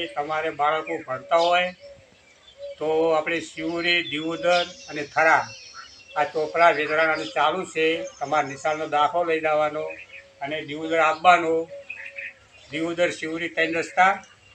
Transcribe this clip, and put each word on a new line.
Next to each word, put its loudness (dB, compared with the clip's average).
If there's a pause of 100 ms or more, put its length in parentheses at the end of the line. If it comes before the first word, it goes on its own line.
તમારે -4
બાળકો -2
ભણતા 0
હોય 2 (1040)
તો -4 (220)
આપણે 0
શિવરી, -2
દિયોદર 0 (200)
અને -8
થરા 4 (720)
આ 2
ચોપડા 4
વેચાવાનું 0
ચાલુ 2
છે. 0 (280)
તમારે 0
નિશાળનો -4
દાખલો 2
લઈ 0
જવાનો 0 (580)
અને -6 (100)
દિયોદર -2
આપવાનો. 4 (1160)
દિયોદર, 0
શિવરી -6
ત્રણ 0
રસ્તા 4 (420)